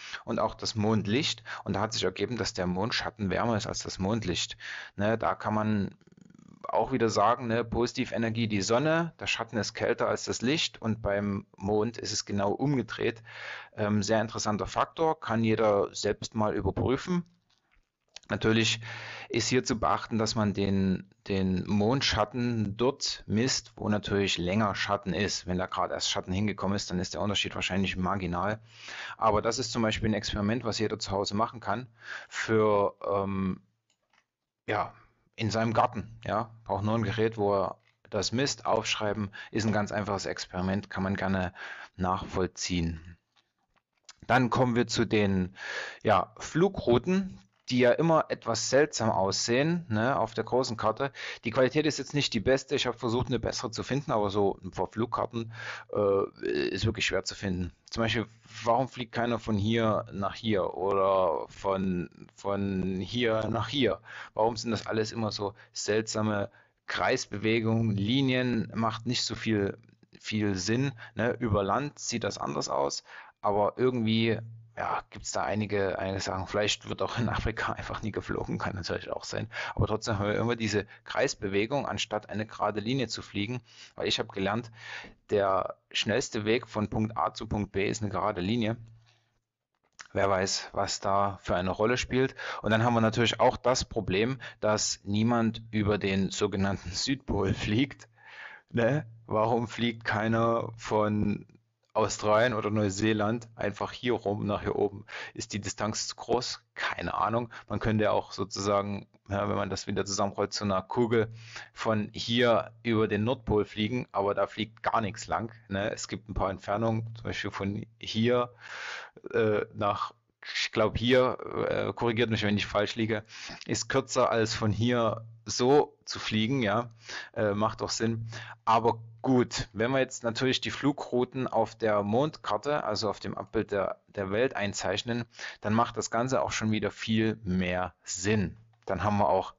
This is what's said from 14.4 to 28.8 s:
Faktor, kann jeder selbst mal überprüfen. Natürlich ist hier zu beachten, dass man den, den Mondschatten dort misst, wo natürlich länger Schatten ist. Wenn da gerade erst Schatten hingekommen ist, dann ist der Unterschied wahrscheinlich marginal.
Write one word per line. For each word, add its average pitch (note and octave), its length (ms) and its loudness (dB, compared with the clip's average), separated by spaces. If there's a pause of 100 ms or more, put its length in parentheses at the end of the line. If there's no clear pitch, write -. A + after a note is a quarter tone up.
Faktor, D#3+ 520 0
kann A2+ 240 0
jeder G#2+ 500 4
selbst - 420 -4
mal G#2+ 180 0
überprüfen. A#2 720 0 (1080)
Natürlich A2 500 2 (500)
ist A#2 180 0
hier B2+ 160 2
zu A2+ 160 -2
beachten, G#2 400 2
dass A2 160 2
man G#2 180 2
den, G2 560 2 (180)
den F#2 400 0
Mondschatten A2 1080 2
dort - 480 -2
misst, - 500 0
wo G2+ 140 -4
natürlich G2+ 480 2
länger F#2+ 380 0
Schatten G2+ 380 -2
ist. F2+ 340 -2
Wenn F2+ 100 0
da F2+ 80 0
gerade F2+ 300 -2
erst - 160 -2
Schatten F#2 200 -4
hingekommen G2 440 -2
ist, - 160 -6
dann F2+ 80 -2
ist - 160 -6
der E2 60 -4
Unterschied G2 340 -2
wahrscheinlich F#2 420 -2
marginal. F#2 640 -2 (580)